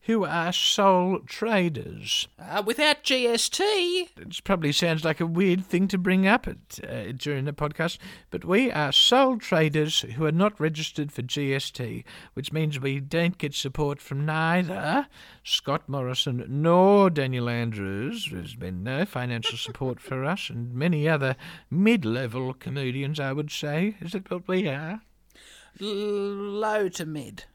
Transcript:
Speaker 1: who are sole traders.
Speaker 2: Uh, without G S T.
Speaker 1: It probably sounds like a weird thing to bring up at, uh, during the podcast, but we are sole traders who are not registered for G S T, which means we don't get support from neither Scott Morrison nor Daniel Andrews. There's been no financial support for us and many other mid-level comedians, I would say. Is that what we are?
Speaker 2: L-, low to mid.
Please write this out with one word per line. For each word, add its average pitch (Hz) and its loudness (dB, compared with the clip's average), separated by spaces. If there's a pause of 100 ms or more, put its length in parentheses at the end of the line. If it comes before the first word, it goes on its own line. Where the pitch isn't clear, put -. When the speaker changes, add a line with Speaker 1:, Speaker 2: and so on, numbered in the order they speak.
Speaker 1:
who 226 2
are 165 -2
sole 190 4
traders. 170 -2 (120)
Speaker 2:
Uh, 165 -4
without 294 2
G 254 2
S 233 2
T. 359 0
Speaker 1:
It - -14
probably 165 0
sounds 160 0
like 160 0
a 175 0
weird 180 2
thing 185 2
to 196 0
bring 185 4
up 226 4
at, - -12
uh, 113 -8
during 135 -4
the 147 -4
podcast, 151 -4 (320)
but - -6
we 208 2
are 151 0
sole 262 6
traders 156 2
who 135 -4
are 151 2
not 202 2
registered 151 -4
for - -8
G 135 -2
S 139 -4
T, 117 -8 (280)
which - -8
means 151 -2
we 139 -2
don't 165 -2
get 143 -6
support 143 -4
from 143 -4
neither 170 0 (360)
Scott - -2
Morrison 127 -2
nor 180 8
Daniel 127 0
Andrews. 117 -2
There's 87 -8
been 92 -6
no 135 -2
financial 123 -4
support 123 -6
for 131 -6
us 170 -4
and 120 -8
many 151 0
other 139 2 (360)
mid-level 131 2
comedians, 139 -6
I 135 -4
would 151 -6
say. 165 -2
Is 165 -10
that 190 -8
what 180 -6
we 185 0
are? 156 -6 (800)
Speaker 2:
L-, 202 -6
low 202 -2
to 175 -8
mid. 135 -10